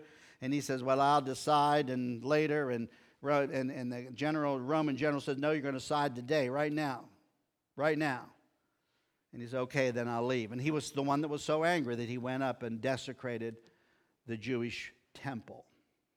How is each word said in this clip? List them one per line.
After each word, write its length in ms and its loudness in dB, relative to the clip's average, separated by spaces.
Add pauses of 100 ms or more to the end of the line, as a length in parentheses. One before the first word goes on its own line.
(400)
And 140 -2
he 80 0
says, 200 -2
"Well, 200 4
I'll 180 6
decide 680 4
and 340 -4
later." 460 2
And 180 -2 (320)
Ro-, 320 2
and, 200 -2
and 200 -6
the 220 -10
general, 460 0
Roman 360 0
general 240 0
says, 180 -2
"No, 120 2
you're 100 2
gonna 180 -2
decide 360 0
today, 340 0
right 220 0
now, 360 -4 (680)
right 240 2
now." 280 -2 (1080)
And 100 -12
he 60 -10
said, 140 -2
"Okay, 280 2
then 160 0
I'll 180 0
leave." 280 0
And 80 -4
he 100 0
was 220 -2
the 100 0
one 200 2
that 60 -2
was 140 -4
so 220 2
angry 320 2
that 120 -4
he 80 -4
went 280 -4
up 180 -4
and 180 -6
desecrated 760 -4 (720)
the 80 -4
Jewish 580 -4 (200)
temple. 500 -10 (520)